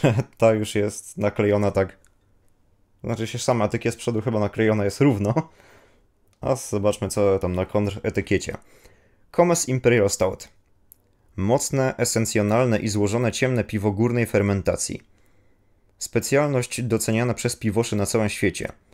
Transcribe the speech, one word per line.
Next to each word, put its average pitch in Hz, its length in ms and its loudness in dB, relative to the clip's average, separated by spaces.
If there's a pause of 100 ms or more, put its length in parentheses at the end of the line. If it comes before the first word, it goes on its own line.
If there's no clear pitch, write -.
że 123 120 4 (240)
ta 113 160 6
już 107 220 -2
jest 104 420 -4
naklejona 104 540 2
tak, 95 260 0 (1080)
znaczy 113 240 -4
się 120 120 -8
sama 120 260 0
etykieta 117 280 -2
z - 60 -16
przodu 113 220 -2
chyba 110 180 -2
naklejona 107 460 0
jest 101 160 0
równo. 110 480 2 (920)
A 131 140 -2
zobaczmy, 104 540 -2
co 98 300 2
tam 90 160 -2
na 92 100 -2
kontretykiecie. 101 920 -2 (760)
Komes 175 380 2
Imperial 120 400 4
Stout. - 400 -4 (840)
Mocne, 131 600 -2
esencjonalne 113 840 0
i 107 80 -4
złożone 107 440 0
ciemne 127 320 -2
piwo 107 280 -2
górnej 117 340 0
fermentacji. 101 760 0 (960)
Specjalność 135 840 0
doceniana 113 520 0
przez - 220 -4
piwoszy 110 400 -2
na 101 100 0
całym 107 240 0
świecie. - 420 -2 (220)